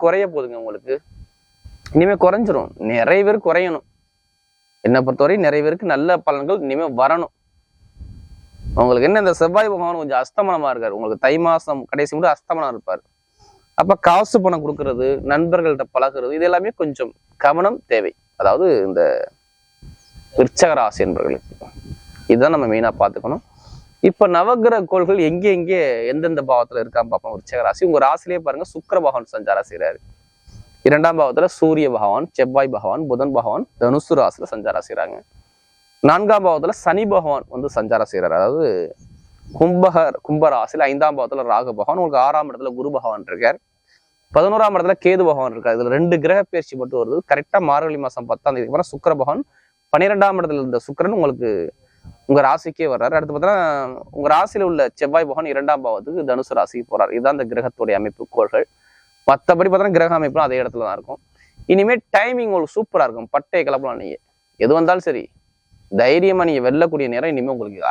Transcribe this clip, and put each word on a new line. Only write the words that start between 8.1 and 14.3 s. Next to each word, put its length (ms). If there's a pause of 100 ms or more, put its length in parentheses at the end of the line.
உங்களுக்கு 300
என்ன, 140
இந்த 180
செவ்வாய் 320
பகவான் 280
கொஞ்சம் 220
அஸ்தமனமா 500
இருக்காரு, 240
உங்களுக்கு 300
தை 60 (140)
மாசம் 340 (100)
கடைசி 240
மட்டும் 200
அஸ்தமனம் 400
இருப்பார். 260 (800)
அப்ப 160 (120)
காசு 360